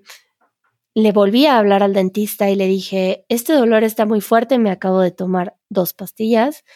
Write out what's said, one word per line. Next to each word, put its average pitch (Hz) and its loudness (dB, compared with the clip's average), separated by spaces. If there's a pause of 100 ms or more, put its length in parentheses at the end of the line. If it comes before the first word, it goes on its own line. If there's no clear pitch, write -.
(960)
le 214 2
volví 214 2
a 262 4
hablar 202 2
al 196 0
dentista 202 -2
y 196 0
le 196 -2
dije, 190 -4
"Este 233 -4
dolor 233 2
está 220 -2
muy 214 -2
fuerte, 233 0
me 220 2
acabo 185 0
de 180 0
tomar 185 -4 (120)
dos 185 -4
pastillas, 226 -2 (120)